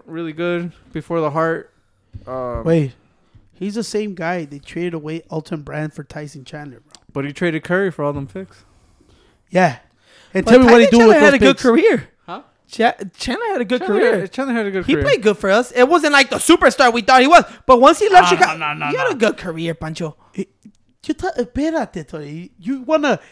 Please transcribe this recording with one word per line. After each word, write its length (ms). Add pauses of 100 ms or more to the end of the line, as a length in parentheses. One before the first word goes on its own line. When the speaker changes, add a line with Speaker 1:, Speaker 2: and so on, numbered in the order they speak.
Speaker 1:
really 260
good 400 (200)
before 280
the 100
heart. 420 (540)
Um, 380
Speaker 2:
Wait, 280 (600)
he's 220
the 100
same 300
guy 300
they 160
traded 340
away 360
Elton 320
Brand 300
for 120
Tyson 400
Chandler, 360
bro. 120 (200)
Speaker 1:
But 120
he 80
traded 320
Curry 260
for 140
all 80
them 160
picks. 360 (840)
Speaker 2:
Yeah, 280 (540)
and 120
Speaker 3:
But 80
Speaker 2:
tell 80
me 60
what 140
he 60
Speaker 3:
Tyson 60
Speaker 2:
do 60
Speaker 3:
Chandler 160
Speaker 2:
with 80
Speaker 3:
had 100
Speaker 2:
those 20
Speaker 3:
a 60
good 160
Speaker 2:
picks. 60
Speaker 3:
career. 460 (180)
Speaker 1:
Huh? 160 (260)
Speaker 3:
Cha-, 260 (240)
Chandler 300
had 120
a 40
good 160
Speaker 1:
Chandler, 180
Speaker 3:
career. 300
Speaker 1:
Chandler 260
had 120
a 40
good 160
Speaker 3:
He 80
Speaker 1:
career. 100
Speaker 3:
played 180
good 160
for 120
us. 220
It 160
wasn't 240
like 180
the 60
superstar 560
we 100
thought 180
he 60
was. 180 (220)
But 140
once 180
he 100
left 240
Speaker 2:
Ah, 40
Speaker 3:
Chicago, 220
Speaker 2:
no, 140
no, 140
no, 60
Speaker 3:
he 40
had 100
Speaker 2:
no. 40
Speaker 3:
a 60
good 200
career, 380
Pancho. 420 (160)
Speaker 2:
He, 140 (600)
you 60
ta-, 240
espérate, 720
Tony. 500
You 240
wanna? 380 (120)